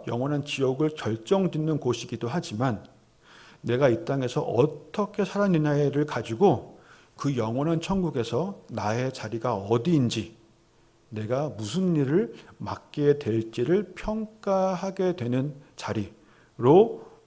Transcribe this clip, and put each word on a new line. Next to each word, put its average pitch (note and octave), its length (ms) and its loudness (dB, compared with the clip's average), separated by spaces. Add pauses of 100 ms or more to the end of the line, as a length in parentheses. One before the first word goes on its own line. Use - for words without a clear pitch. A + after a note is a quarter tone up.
영원한 C3+ 360 -2
지옥을 C#3 520 0
결정짓는 D#3 840 0
곳이기도 A#2+ 480 -4
하지만 B2 580 -4 (760)
내가 B2 260 2
이 A2+ 160 2
땅에서 C3+ 380 -2
어떻게 G3 840 0
살았느냐를 D3+ 800 2
가지고 A#2+ 760 0 (360)
그 C#3 220 -2
영원한 C3+ 420 0
천국에서 E3 800 -2 (100)
나의 A#2+ 440 -2
자리가 A2+ 420 -4
어디인지, A#2 800 2 (720)
내가 B2 400 -4
무슨 B2+ 460 -2
일을 D3+ 380 2 (240)
맡게 - 640 0
될지를 A#2+ 760 0
평가하게 F#3+ 1200 -2
되는 C3 400 -2 (220)
자리로 - 1300 2 (200)